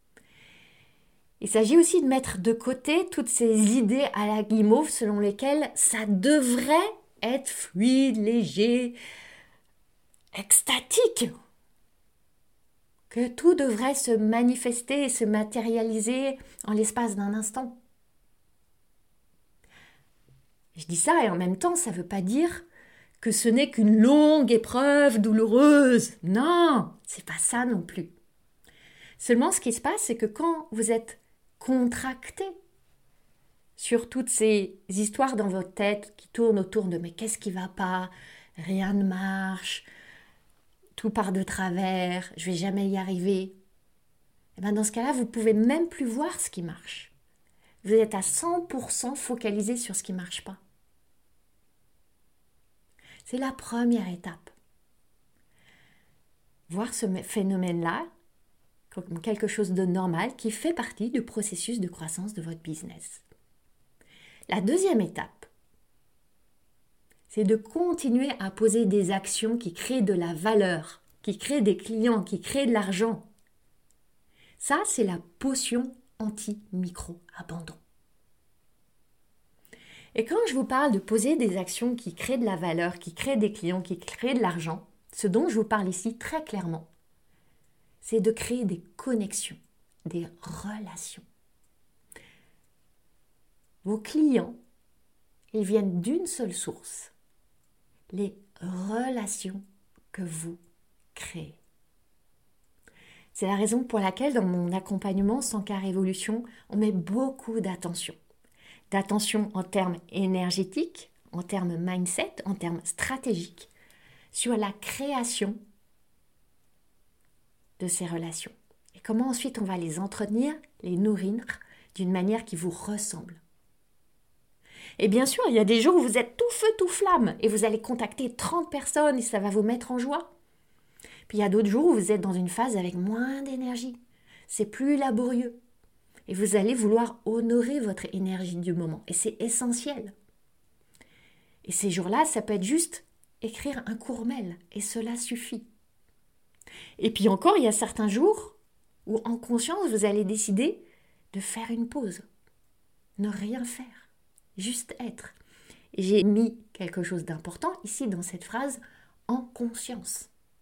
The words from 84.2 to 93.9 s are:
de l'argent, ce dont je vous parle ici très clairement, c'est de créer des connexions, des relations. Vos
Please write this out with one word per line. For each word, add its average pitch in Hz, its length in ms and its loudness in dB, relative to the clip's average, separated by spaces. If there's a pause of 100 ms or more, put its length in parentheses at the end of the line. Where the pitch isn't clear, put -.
de 247 80 2
l'argent, 170 440 -2 (280)
ce - 140 -2
dont 226 200 2
je 240 80 0
vous 220 80 2
parle 214 240 0
ici 226 300 -6
très 311 260 -6
clairement, 170 460 -8 (1160)
c'est 226 160 2
de 214 120 4
créer 240 340 -2
des 175 160 -2 (160)
connexions, - 640 -4 (460)
des 170 220 -6 (140)
relations. 196 800 -12 (2500)
Vos 214 140 -2